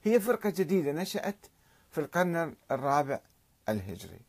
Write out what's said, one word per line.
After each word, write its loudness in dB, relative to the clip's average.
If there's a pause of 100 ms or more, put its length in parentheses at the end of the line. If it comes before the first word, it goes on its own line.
هي 6
فرقة 0
جديدة 2
نشأت -6 (460)
في -4
القرن 0 (160)
الرابع 2 (500)
الهجري -6